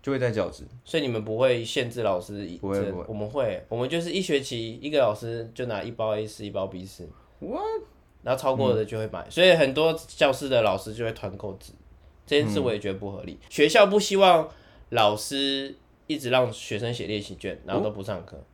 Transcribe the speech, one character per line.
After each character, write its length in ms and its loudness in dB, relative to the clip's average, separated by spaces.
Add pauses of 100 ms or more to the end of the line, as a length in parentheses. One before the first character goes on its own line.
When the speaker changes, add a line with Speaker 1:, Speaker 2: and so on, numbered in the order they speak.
Speaker 1:
就 80 -4
会 80 0
再 120 2
叫 200 0
纸。 140 -16 (200)
Speaker 2:
所 140 -2
以 40 0
你 60 -2
们 160 -2
不 140 -4
会 240 4
限 260 -2
制 140 -6
老 180 2
师 260 -10
一， 100 -10
Speaker 1:
不 140 -6
会， 100 0 (100)
不 80 -6
会。 80 -8
Speaker 2:
我 80 -8
们 140 -6
会， 400 -2
我 80 -6
们 120 -2
就 120 -2
是 100 -6
一 100 0
学 200 0
期 420 -8
一 80 -6
个 80 2
老 160 4
师 400 -8
就 120 -6
拿 160 -4
一 80 -6
包 260 -2
A 100 -4
四， 180 -12
一 60 -8
包 160 -2
B 180 -10
四。 240 -16 (320)
Speaker 1:
What？ 420 -4 (420)
Speaker 2:
然 80 -2
后 80 -2
超 140 0
过 180 2
的 120 2
就 140 -8
会 100 -4
买， 140 -8
Speaker 1:
嗯。 80 -16
Speaker 2:
所 140 2
以 80 8
很 220 4
多 180 2 (140)
教 260 2
室 160 -4
的 140 4
老 160 4
师 160 -8
就 100 -6
会 80 -2
团 240 -10
购 180 -10
纸， 180 -20 (520)
这 160 4
件 80 2
事 120 0
我 120 0
也 60 -2
觉 140 -4
得 60 -6
不 120 -8
合 140 -12
理。 80 -12
Speaker 1:
嗯。 160 -18
Speaker 2:
学 200 4
校 180 10
不 120 4
希 180 0
望 320 6 (420)
老 260 4
师 580 -4 (320)
一 100 -4
直 140 -4
让 220 4
学 260 -8
生 160 -4
写 120 -8
练 140 -4
习 140 -12
卷， 320 -8
然 100 -4
后 60 0
都 80 -2
不 100 -10
上 240 -8
课。 120 -18
Speaker 1:
哦。 180 -18